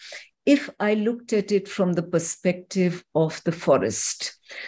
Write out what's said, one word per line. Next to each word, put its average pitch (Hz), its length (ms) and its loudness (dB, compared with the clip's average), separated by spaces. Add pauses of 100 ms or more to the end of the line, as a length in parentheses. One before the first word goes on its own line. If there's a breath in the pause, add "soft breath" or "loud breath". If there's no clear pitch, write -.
(460 loud breath)
if 285 340 4
I 208 160 2
looked 233 380 -2
at 208 180 0
it 196 160 2
from 180 280 0
the 170 100 -2
perspective 180 1000 -2 (140)
of 160 260 0
the 165 100 -2
forest. - 840 0 (320 loud breath)